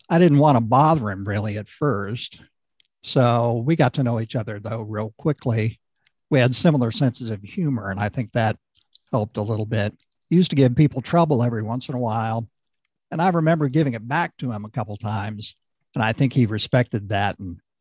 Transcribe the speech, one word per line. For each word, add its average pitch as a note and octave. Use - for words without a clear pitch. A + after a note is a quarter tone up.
I E3
didn't E3
want C#3+
to A#2
bother B2+
him F#2+
really G#2
at G#2
first, A2
so A#2+
we D#3+
got B2+
to C#3
know A#2
each A2+
other, G#2
though, A2+
real G#2+
quickly. A2+
We C3+
had B2
similar C#3
senses B2
of G2+
humor, A2+
and G2
I A2
think G#2+
that A2
helped G#2+
a G#2+
little G#2+
bit. G#2+
He D#3+
used F#3
to D#3
give C3
people C#3
trouble D#3
every A#2
once A#2+
in C3+
a B2
while, A2+
and E3+
I F3+
remember D#3+
giving C#3
it A2+
back E3
to B2
him G#2
a A2
couple G#2+
times, G#2
and G#2+
I A2
think B2+
he B2+
respected G#2+
that, G2+
and F2+